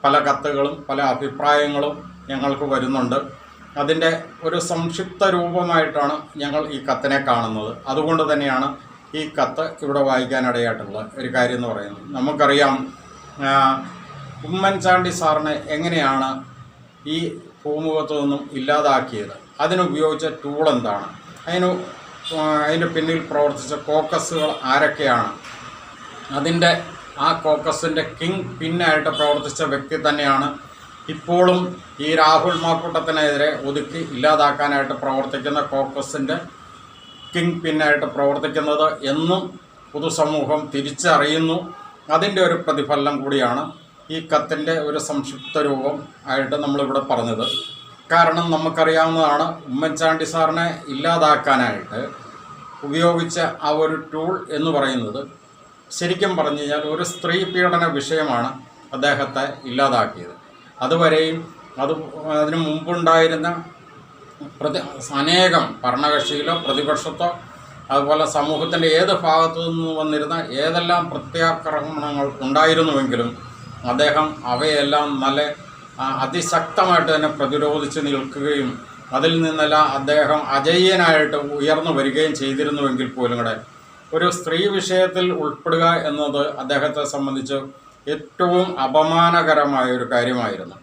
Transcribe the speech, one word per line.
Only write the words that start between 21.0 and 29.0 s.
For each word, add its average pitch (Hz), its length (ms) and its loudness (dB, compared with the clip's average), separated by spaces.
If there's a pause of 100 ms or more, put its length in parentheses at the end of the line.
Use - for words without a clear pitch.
അതിന്, 180 240 0 (680)
ആ, 156 60 0 (220)
അതിൻ്റെ 165 280 0
പിന്നിൽ 160 240 0 (120)
പ്രവർത്തിച്ച 143 440 0 (140)
കോക്കസുകൾ 156 640 0 (220)
ആരൊക്കെയാണ്, 131 600 2 (1080)
അതിൻ്റെ 170 320 4 (540)
ആ 165 40 4 (140)
കോക്കസിൻ്റെ 156 580 0 (160)
കിങ് 185 260 -4 (160)
പിന്നായിട്ട് 160 580 2